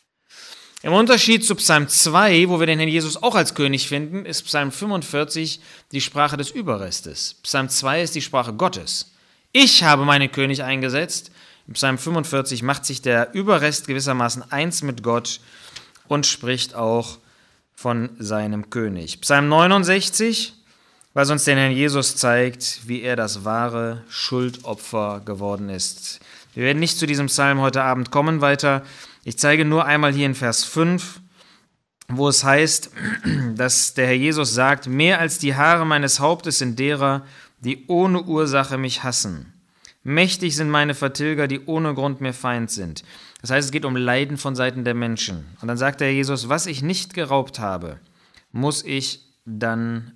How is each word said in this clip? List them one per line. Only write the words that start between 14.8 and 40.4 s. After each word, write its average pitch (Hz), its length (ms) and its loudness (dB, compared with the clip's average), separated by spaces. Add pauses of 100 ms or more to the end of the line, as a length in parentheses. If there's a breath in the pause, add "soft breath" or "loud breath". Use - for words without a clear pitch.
mit 123 200 -6
Gott 117 380 -2 (680 loud breath)
und 143 180 0
spricht - 480 -2
auch 117 420 0 (580 soft breath)
von 120 440 -4
seinem 107 500 -4
König. 98 540 -6
Psalm 143 260 4
neunundsechzig, 190 1040 2 (640 soft breath)
was 139 160 2
uns 147 140 0
den 139 120 4
Herrn 135 160 4
Jesus 139 440 0
zeigt, 123 720 0
wie 120 140 -6
er 123 140 -2
das 104 300 -4
wahre 117 640 -2
Schuldopfer 113 1160 -6
geworden 101 440 -6
ist. - 500 -8 (360 loud breath)
Wir 123 100 -4
werden 147 160 0
nicht 165 180 -2
zu 160 80 -2
diesem 143 200 0
Psalm 139 340 2
heute 135 220 2
Abend 127 280 0
kommen 151 300 0
weiter. 139 420 2 (400 loud breath)
Ich 120 160 -8
zeige 151 260 4
nur 151 220 2
einmal 147 260 4
hier 139 140 0
in 135 80 0
Vers 120 300 -2
fünf, 175 560 -2 (880 soft breath)
wo 131 200 0
es 135 140 4
heißt, 143 480 2 (320)
<clears throat> 131 320 -2
dass 127 400 0
der 127 140 2
Herr 127 80 4
Jesus 143 380 0
sagt, 131 340 2
„Mehr 160 320 4
als 165 180 -2
die 139 160 0
Haare 160 320 4
meines 143 320 2
Hauptes 160 400 0
sind 123 220 -2
derer, 139 440 0 (360 loud breath)
die 139 260 -6
ohne 180 380 2
Ursache 139 520 0
mich 131 280 -4
hassen. 98 480 -4 (500 soft breath)
Mächtig 170 540 0